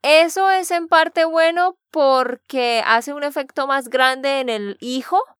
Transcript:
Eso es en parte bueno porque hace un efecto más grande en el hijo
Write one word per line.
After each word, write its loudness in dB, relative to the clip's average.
Eso 4
es 0
en -4
parte 2
bueno 0
porque 0
hace 0
un -8
efecto -6
más -2
grande 0
en -4
el -6
hijo -4